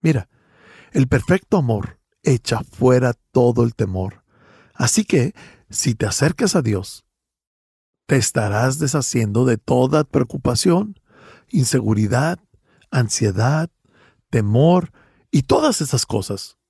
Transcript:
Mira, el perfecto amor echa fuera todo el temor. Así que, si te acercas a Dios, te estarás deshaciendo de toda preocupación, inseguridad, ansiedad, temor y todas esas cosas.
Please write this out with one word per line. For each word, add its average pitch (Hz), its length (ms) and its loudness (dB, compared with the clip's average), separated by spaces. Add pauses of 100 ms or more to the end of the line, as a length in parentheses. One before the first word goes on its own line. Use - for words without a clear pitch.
Mira, 147 280 -2 (640)
el 131 160 2
perfecto 175 500 0
amor 113 420 -2 (240)
echa 117 400 0
fuera 127 500 2 (180)
todo 120 320 2
el 117 120 -2
temor. 92 480 -6 (500)
Así 156 320 0
que, 135 280 0 (360)
si - 240 -4
te 107 140 -4
acercas 170 480 -2
a 160 80 0
Dios, 101 420 -6 (1000)
te 139 100 2
estarás 117 640 -2
deshaciendo 123 680 -2
de 117 120 2
toda 135 460 0
preocupación, 160 960 -2 (500)
inseguridad, 123 920 0 (520)
ansiedad, 120 800 0 (600)
temor 120 600 2 (400)
y 135 120 2
todas 294 380 0
esas 139 240 -2
cosas. - 520 -8 (120)